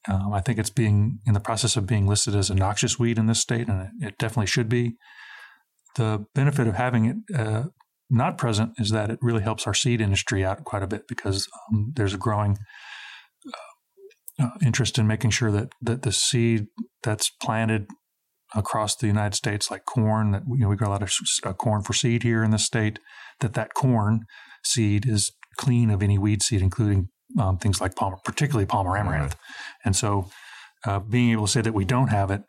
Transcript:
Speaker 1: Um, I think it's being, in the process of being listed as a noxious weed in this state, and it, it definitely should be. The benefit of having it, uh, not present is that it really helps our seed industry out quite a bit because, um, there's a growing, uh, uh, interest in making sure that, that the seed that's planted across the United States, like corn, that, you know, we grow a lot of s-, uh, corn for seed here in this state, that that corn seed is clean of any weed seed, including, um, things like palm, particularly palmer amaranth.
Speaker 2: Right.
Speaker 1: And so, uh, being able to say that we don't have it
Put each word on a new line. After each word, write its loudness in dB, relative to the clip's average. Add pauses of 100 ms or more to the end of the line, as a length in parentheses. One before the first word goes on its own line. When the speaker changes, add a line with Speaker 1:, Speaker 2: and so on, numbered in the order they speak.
Speaker 1:
Um, -2
I 0
think -2
it's -2
being, 2
in 4
the 4
process -2
of -2
being 2
listed 0
as 2
a 0
noxious 0
weed 2
in 4
this 2
state, -2
and -2
it, -10
it -14
definitely -2
should 0
be. 0 (1000)
The 0
benefit 2
of 0
having 2
it, 0 (200)
uh, -2 (460)
not 2
present 0
is -2
that 0
it -6
really 0
helps -2
our -2
seed 2
industry 2
out -2
quite -4
a -4
bit -6
because, -4 (220)
um, 0
there's 0
a -6
growing, 0 (1800)
uh, 2
uh, -2 (140)
interest 0
in 4
making 2
sure 0
that, 0 (120)
that -2
the -2
seed 0 (360)
that's -2 (120)
planted -2 (680)
across -2
the -4
United 0
States, -4
like -10
corn, 2
that, 0
you 0
know, 4
we 4
grow -2
a 0
lot 0
of -4
s-, -2
uh, -4
corn 0
for -4
seed 0
here 2
in 2
this 2
state, -2 (440)
that -2
that -6
corn 2 (420)
seed 2
is 0 (260)
clean 4
of 2
any 4
weed 2
seed, 0
including, 2 (300)
um, 2
things 0
like -4
palm, -4 (100)
particularly 0
palmer 0
amaranth. -2
Speaker 2:
Right. -14
Speaker 1:
And 2
so, 0 (540)
uh, 0
being 2
able 2
to 0
say 2
that 0
we 0
don't 2
have 0
it -4